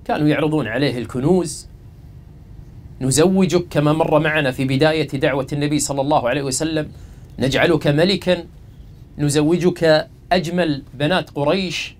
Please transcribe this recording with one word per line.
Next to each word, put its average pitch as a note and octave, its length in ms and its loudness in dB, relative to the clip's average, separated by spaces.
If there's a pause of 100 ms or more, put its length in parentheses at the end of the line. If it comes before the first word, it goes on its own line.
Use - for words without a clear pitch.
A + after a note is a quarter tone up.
كانوا D3+ 240 0
يعرضون D3+ 380 0
عليه B2 320 -2
الكنوز، D3 680 -2 (1300)
"نزوجك"، E3 720 2
كما D3+ 220 2
مر D#3 260 2
معنا D3+ 320 0
في C3 140 -4
بداية D3+ 440 2
دعوة C3+ 440 -2
النبي D3 260 -2
صلى C#3+ 220 -4
الله C3+ 280 2
عليه C#3 140 0
وسلم، D3+ 480 -4 (480)
"نجعلك C3+ 480 2
ملكاً". E3+ 580 2 (760)
"نزوجك D#3 920 2 (240)
أجمل E3+ 500 0 (120)
بنات D#3 360 -2
قريش E3 680 -4